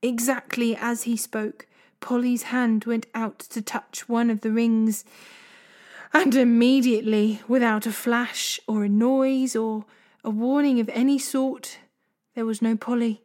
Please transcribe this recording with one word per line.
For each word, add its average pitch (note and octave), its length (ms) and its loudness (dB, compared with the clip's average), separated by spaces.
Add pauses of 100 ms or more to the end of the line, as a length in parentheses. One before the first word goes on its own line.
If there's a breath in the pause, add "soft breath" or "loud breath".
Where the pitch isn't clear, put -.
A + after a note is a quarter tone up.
Exactly A#3+ 720 -2
as A#3 300 -4
he A#3 140 0
spoke, - 500 -8 (320 soft breath)
Polly's B3 440 0
hand A#3 420 0
went A3+ 280 -2
out A3+ 260 -6
to - 220 -10
touch - 460 -10
one A#3 220 2
of G#3+ 100 0
the A3 120 -2
rings, A3 520 2 (1080 loud breath)
and F4+ 200 4
immediately, A#3 1160 4
without A#3 360 2
a A3+ 60 -2
flash - 680 -4 (100)
or G#3+ 180 -2
a G3+ 40 0
noise C4 640 2
or A3 320 -4 (380 soft breath)
a A3+ 60 -6
warning B3+ 500 2
of A3 140 0
any C4+ 260 2
sort, - 600 -4 (560)
there A3+ 100 -4
was A3 160 -4
no A3+ 160 0
Polly. A#3 480 -2